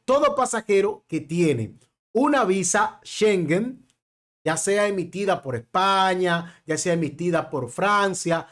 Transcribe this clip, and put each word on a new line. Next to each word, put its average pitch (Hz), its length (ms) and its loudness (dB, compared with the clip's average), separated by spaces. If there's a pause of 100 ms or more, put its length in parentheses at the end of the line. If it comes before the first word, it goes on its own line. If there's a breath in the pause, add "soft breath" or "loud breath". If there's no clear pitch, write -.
todo 285 320 2
pasajero 214 720 0
que 156 120 -4
tiene 143 540 0 (380)
una 269 320 2
visa 196 580 0
Schengen, 202 840 0 (600)
ya 160 120 0
sea 202 300 0
emitida 185 560 -2
por 127 140 -6
España, 185 1080 0
ya 156 120 -2
sea 175 140 -2
emitida 165 580 -2
por 127 180 -6
Francia, 190 840 0